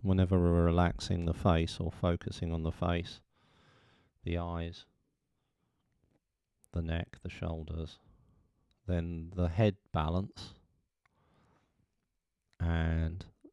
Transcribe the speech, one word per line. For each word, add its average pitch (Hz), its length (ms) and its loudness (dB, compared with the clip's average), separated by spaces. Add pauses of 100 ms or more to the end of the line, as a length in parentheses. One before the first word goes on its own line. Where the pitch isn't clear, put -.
Whenever 95 360 4
we're 85 260 6
relaxing 87 600 2
the 82 80 2
face 82 460 2
or 85 140 -4
focusing 87 600 -4
on 80 120 -4
the 80 80 -2
face, 87 480 -4 (1040)
the 87 120 -2
eyes, 85 480 -6 (1900)
the 85 100 -4
neck, 82 400 -4
the - 80 -12
shoulders, 80 680 -10 (880)
then 85 500 -4
the 87 120 2
head 98 280 2 (160)
balance 82 640 -4 (2000)
and 82 680 -2 (280)